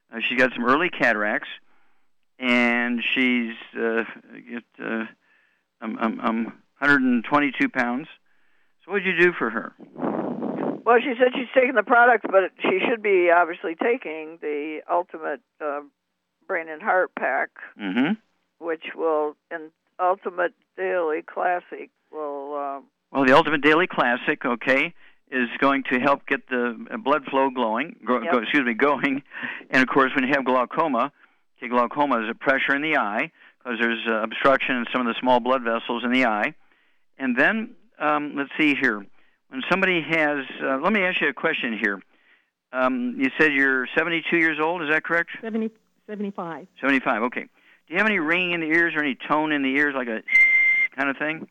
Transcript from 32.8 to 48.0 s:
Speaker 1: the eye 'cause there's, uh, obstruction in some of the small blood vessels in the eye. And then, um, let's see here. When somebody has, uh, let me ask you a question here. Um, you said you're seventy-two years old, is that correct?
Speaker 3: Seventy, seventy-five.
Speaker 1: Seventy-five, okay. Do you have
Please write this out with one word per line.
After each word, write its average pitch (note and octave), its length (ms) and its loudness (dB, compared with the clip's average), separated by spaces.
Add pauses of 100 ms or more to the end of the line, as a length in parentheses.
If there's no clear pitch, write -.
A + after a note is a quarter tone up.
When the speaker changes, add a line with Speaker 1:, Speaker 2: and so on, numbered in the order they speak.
Speaker 1:
the D#3 160 0
eye A#2+ 340 -2 (320)
'cause B2 160 -6
there's, A#2 280 0
uh, A2 160 0
obstruction C3 540 2
in A#2+ 140 -2
some B2+ 140 -2
of A2+ 80 -2
the - 60 -6
small B2+ 200 4
blood B2+ 220 0
vessels A#2 420 -2
in A#2+ 80 -2
the B2+ 140 4
eye. A2 300 0 (640)
And C3 160 -2
then, F#3 400 0 (240)
um, D3 360 -2
let's C#3 220 -6
see D3+ 160 4
here. A#2 320 0 (440)
When C3 180 -8
somebody F#3 340 0
has, D3 440 -2 (160)
uh, C3+ 160 -2
let F3 160 0
me G#3 100 2
ask F3+ 180 -2
you E3 60 0
a C3+ 60 0
question B2+ 440 -4
here. G2+ 240 -2 (680)
Um, B2+ 460 -2
you C3 220 0
said D#3 120 6
you're C3+ 360 2 (100)
seventy-two E3 400 0
years D#3+ 220 2
old, E3 240 -2
is C#3+ 60 -4
that D#3 140 0
correct? E3+ 280 -2 (100)
Speaker 3:
Seventy, A3 300 -4 (340)
seventy-five. G3 600 -10 (120)
Speaker 1:
Seventy-five, C3 440 0
okay. A#2+ 220 -6
Do - 480 -20
you E3+ 40 -2
have G#3 80 2